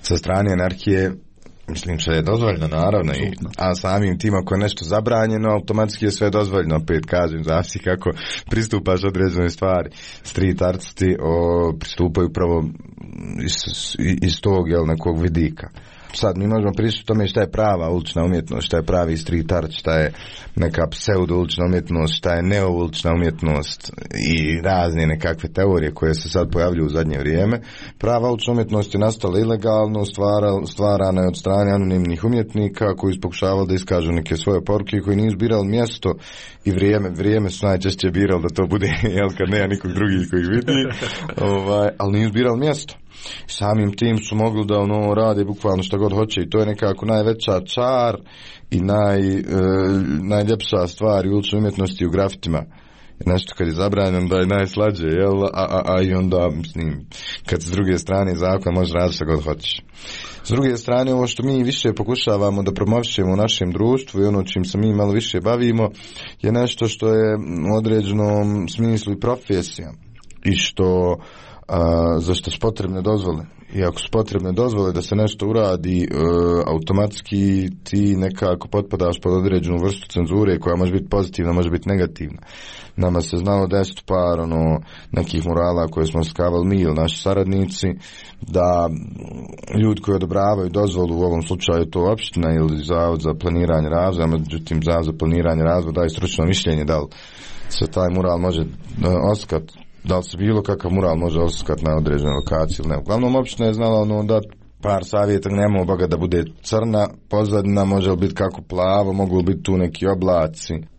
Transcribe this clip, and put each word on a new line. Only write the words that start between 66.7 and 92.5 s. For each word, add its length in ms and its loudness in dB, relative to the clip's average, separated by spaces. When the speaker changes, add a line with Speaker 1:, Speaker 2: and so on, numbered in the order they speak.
Speaker 1:
što 260 -2
je 220 4
u 60 4
određenom 880 2
smislu 460 0
i 60 -6
profesija 720 -2
i 100 2
što, 600 2
a, 520 2
za 140 0
što 180 -4
su 80 -8
potrebne 420 -2
dozvole. 440 0
I 80 0
ako 160 -2
su 120 -8
potrebne 400 0
dozvole 400 0
da 100 -2
se 140 -4
nešto 320 0
uradi, 560 0
e, 40 -2
automatski 1000 0
ti 340 2
nekako 500 -2
potpadaš 540 -2
pod 120 0
određenu 500 2
vrstu 240 -2
cenzure 520 2
koja 160 0
može 160 2
biti 180 -2
pozitivna, 440 0
može 160 2
biti 200 -2
negativna. 520 -4
Nama 260 2
se 160 -4
znalo 300 0
desiti 400 -2
par, 320 2
ono, 400 2
nekih 340 -2
murala 420 2
koje 180 0
smo 180 0
slikavali 440 0
mi 140 2
ili 120 2
naši 280 0
saradnici, 640 0
da 480 2
ljudi 180 2
koji 140 0
odobravaju 540 0
dozvolu, 480 0
u 60 2
ovom 180 2
slučaju 440 0
to 260 0
opština 420 0